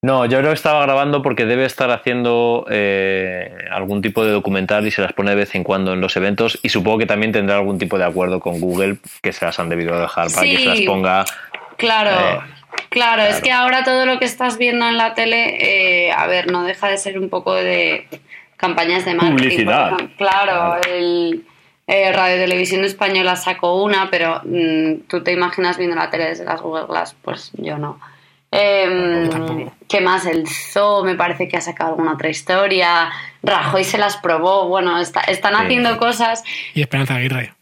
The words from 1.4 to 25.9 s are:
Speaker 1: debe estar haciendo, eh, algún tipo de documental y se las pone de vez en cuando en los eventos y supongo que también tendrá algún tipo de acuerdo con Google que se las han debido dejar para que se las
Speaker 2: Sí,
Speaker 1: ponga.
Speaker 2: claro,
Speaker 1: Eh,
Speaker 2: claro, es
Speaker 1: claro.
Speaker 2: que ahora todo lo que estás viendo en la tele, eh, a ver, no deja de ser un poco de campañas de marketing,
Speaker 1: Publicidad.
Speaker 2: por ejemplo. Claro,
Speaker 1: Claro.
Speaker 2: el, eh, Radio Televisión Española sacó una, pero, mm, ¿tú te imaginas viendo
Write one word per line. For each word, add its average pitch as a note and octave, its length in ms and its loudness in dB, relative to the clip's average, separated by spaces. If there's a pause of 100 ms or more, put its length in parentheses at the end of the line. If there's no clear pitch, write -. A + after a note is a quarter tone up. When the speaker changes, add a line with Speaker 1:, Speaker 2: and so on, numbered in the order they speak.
Speaker 1:
debe A#2+ 200 2
estar B2+ 260 0
haciendo, A#2+ 800 0
eh, F#2+ 800 0 (220)
algún F#2+ 280 -2
tipo A2 240 0
de A2 60 2
documental G2+ 560 0
y G#2+ 60 -2
se G2+ 100 -2
las F2+ 100 -2
pone G2+ 180 -2
de G2+ 80 2
vez G2+ 180 -2
en F2+ 80 -2
cuando F#2+ 280 0
en F#2 80 -2
los F#2 160 -2
eventos G2+ 460 0
y A#2+ 60 -2
supongo G#2+ 300 2
que A2 80 0
también G#2+ 260 0
tendrá G2+ 240 2
algún G2 240 0
tipo F#2+ 180 -2
de F2+ 60 2
acuerdo F2+ 340 0
con F2 220 -4
Google F#2 380 0 (240)
que F2+ 100 -2
se - 120 -6
las E2+ 140 -4
han F2 100 -2
debido E2+ 320 -2
dejar E2+ 300 -2
para - 160 2
que - 100 2
se - 100 0
las F#2 120 0
Speaker 2:
Sí, G2 80 0
Speaker 1:
ponga. F#2+ 380 2 (540)
Speaker 2:
claro, A3 340 2
Speaker 1:
Eh, F#3 260 2 (520)
Speaker 2:
claro, A#3 320 2
es G#3 60 4
Speaker 1:
claro. G#3+ 160 0
Speaker 2:
que C4 60 2
ahora B3+ 320 2
todo B3+ 240 2
lo B3+ 140 0
que B3+ 40 0
estás B3 320 -2
viendo A#3+ 320 0
en A#3 100 0
la A3+ 160 2
tele, A3+ 420 0 (500)
eh, E3+ 60 2
a - 160 2
ver, F3+ 240 0
no F3+ 100 0
deja F#3 260 -2
de G3 80 0
ser G3 220 -6
un F#3 100 -4
poco F3 280 -2
de F2 500 0 (500)
campañas F3 480 0
de F3+ 100 -2
marketing, E3+ 220 4
Speaker 1:
Publicidad. B2 540 2
Speaker 2:
por F#3 100 0
ejemplo. - 160 -12
Claro, G3 360 2 (280)
Speaker 1:
Claro. - 0 - (140)
Speaker 2:
el, F3 500 -2 (440)
eh, F#3+ 240 2
Radio F#3 240 2
Televisión F3+ 480 0
Española F#3+ 500 0
sacó F3+ 480 0
una, G3 300 2
pero, E3+ 320 0
mm, D#3+ 640 0
¿tú F3 160 -4
te F3 80 0
imaginas F3+ 440 0
viendo F3 200 -2